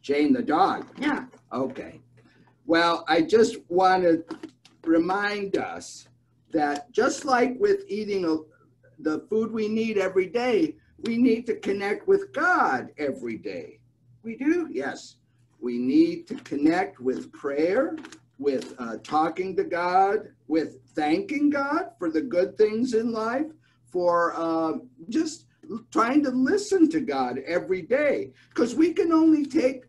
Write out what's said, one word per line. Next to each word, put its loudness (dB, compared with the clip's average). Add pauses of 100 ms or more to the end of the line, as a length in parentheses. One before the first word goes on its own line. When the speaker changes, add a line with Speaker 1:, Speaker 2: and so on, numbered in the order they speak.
Speaker 1:
Jane 2
the 2
dog. 0 (140)
Speaker 2:
Yeah. -2 (280)
Speaker 1:
Okay. -8 (680)
Well, 2
I 4
just 4 (120)
want 4
to 4 (600)
remind 0
us -10 (440)
that -2
just 0
like 2
with 2
eating -4
a, 0 (640)
the -4
food -2
we -4
need -2
every 0
day, 0 (260)
we -4
need 4
to -2
connect -4
with 2
God 0
every -6
day. -12 (440)
Speaker 2:
We -10
do? 0
Speaker 1:
Yes. -10 (420)
We -4
need 2
to -10
connect -2
with -6
prayer, -2 (420)
with, -2
uh, -10
talking -2
to -2
God, 0 (180)
with -2 (140)
thanking 0
God -2 (100)
for -2
the 0
good -2
things 2
in 0
life, -4 (440)
for, 2
uh, -2 (320)
just -4 (240)
l-, -10
trying 2
to -2
listen 4
to -2
God -2
every -2
day. 0 (220)
'Cause 0
we 4
can 2
only 6
take 0